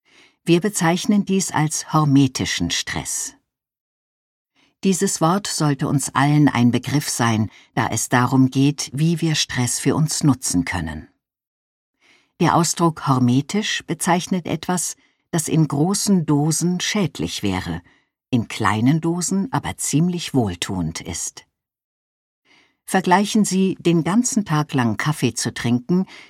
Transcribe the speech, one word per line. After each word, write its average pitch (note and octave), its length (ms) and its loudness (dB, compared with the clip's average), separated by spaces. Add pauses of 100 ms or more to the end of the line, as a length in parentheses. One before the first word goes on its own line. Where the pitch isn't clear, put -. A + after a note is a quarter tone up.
(440)
Wir E3+ 160 4
bezeichnen F#3+ 640 0
dies F#3+ 260 -2
als - 420 -2
hormetischen C3+ 800 2
Stress. - 640 -6 (1500)
Dieses G3 380 0
Wort F3+ 240 2
sollte D3 420 0
uns - 260 -2
allen D3 340 4
ein A#2+ 220 4
Begriff B2 380 -2
sein, A2 420 0 (240)
da A#2 140 0
es - 220 -4
darum B2+ 400 4
geht, C#3 420 0
wie D#3+ 280 0
wir D#3+ 140 0
Stress - 440 -2
für - 160 0
uns - 280 0
nutzen B2 420 2
können. D#2+ 440 -8 (1300)
Der - 160 4
Ausdruck E3 540 0
hormetisch C3+ 760 0
bezeichnet F3 600 -2
etwas, - 500 -4 (340)
das E3 180 -2
in D#3 180 2
großen E3+ 600 0
Dosen D#3+ 540 0
schädlich - 600 -4
wäre, F2+ 400 -4 (480)
in A#2 180 -2
kleinen A2+ 520 0
Dosen F3 520 -2
aber - 240 -6
ziemlich F3 580 -2
wohltuend F#2 640 -4
ist. - 460 -10 (1400)
Vergleichen G3 600 2
Sie, F#3+ 360 0
den E3+ 240 2
ganzen G#3 400 0
Tag D3+ 280 -2
lang A#2 240 0
Kaffee C#3+ 380 -2
zu - 180 -4
trinken, B2 540 0 (240)